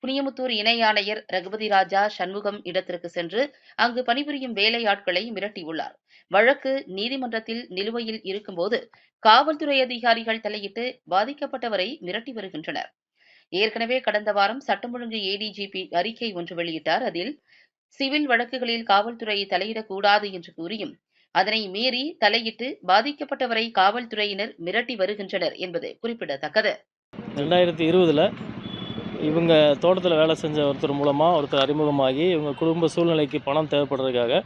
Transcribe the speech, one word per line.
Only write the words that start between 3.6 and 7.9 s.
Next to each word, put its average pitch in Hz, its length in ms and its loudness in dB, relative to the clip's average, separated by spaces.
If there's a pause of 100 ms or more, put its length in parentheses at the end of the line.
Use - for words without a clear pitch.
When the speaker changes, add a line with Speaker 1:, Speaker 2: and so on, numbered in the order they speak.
Speaker 1:
அங்கு 240 300 0
பணிபுரியும் 262 480 -4
வேலையாட்களை 208 800 0
மிரட்டியுள்ளார். 185 640 -8 (360)
வழக்கு 269 560 2
நீதிமன்றத்தில் 233 800 -6
நிலுவையில் 220 540 -6